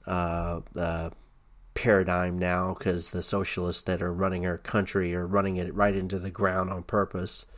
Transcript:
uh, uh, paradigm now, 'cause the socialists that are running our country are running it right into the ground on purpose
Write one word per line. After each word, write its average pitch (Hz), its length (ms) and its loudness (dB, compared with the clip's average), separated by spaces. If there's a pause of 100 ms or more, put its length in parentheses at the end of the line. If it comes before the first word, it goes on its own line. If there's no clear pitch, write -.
uh, 85 560 -2 (160)
uh, 82 340 -2 (640)
paradigm 90 640 4
now, 90 360 2
'cause 90 380 -2
the 87 100 -4
socialists 90 600 -2
that 92 180 0
are 90 100 0
running 92 340 0
our 87 120 0
country 92 580 0
are 90 100 -2
running 95 300 2
it 90 180 -2
right 101 220 4
into 92 240 -2
the 92 120 -6
ground 92 400 2
on 90 120 -6
purpose 95 640 -2 (120)